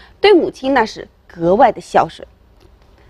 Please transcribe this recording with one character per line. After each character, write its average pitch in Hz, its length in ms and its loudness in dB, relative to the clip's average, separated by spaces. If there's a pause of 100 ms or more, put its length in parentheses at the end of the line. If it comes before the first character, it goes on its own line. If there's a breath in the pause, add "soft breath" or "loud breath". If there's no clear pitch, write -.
(200 soft breath)
对 415 120 4
母 339 180 2
亲 262 220 -8
那 240 140 0
是 - 200 -16 (200)
格 170 280 -2
外 233 160 4
的 175 100 -12
孝 - 280 -2
顺。 - 180 -20 (840 soft breath)